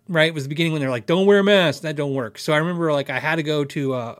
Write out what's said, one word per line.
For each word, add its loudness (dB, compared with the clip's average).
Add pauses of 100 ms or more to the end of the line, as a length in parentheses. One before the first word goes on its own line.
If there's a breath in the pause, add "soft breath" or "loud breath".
right? 2
It -2
was -6
the -8
beginning -2
when -2
they're -2
like, -4
"Don't 2
wear 6
a 2
mask, 2
that -6
don't -4
work." -6
So -2
I 4
remember, -2
like, -2
I -4
had -2
to -2
go -2
to, -4
uh, -8